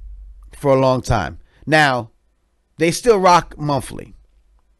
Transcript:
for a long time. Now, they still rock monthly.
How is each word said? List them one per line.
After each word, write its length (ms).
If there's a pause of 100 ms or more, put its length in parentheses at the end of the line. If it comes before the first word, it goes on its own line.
(540)
for 220
a 40
long 200
time. 380 (260)
Now, 460 (680)
they 140
still 280
rock 380
monthly. 580 (640)